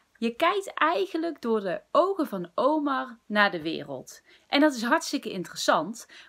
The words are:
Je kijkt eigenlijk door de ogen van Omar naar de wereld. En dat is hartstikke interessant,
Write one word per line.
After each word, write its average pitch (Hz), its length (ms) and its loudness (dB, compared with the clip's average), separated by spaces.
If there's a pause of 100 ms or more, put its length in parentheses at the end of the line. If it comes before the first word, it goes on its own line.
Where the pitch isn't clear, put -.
(180)
Je 233 160 -2
kijkt 392 400 0
eigenlijk 339 680 0
door 226 200 0
de 185 220 -4 (100)
ogen 349 340 2
van 185 280 -6
Omar 262 720 0
naar 208 240 4
de 175 120 -6
wereld. 143 580 -8 (280)
En 285 120 4
dat 302 140 6
is 226 80 -6
hartstikke 285 480 -2
interessant, 190 760 -2 (220)